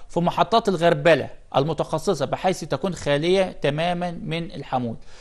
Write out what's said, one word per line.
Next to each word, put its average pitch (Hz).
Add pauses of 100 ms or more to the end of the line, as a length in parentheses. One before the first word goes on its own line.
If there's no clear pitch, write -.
في -
محطات 175
الغربلة 160 (260)
المتخصصة، 151
بحيث -
تكون 165
خالية 170
تمامًا 175
من 165
الحمول. 123 (240)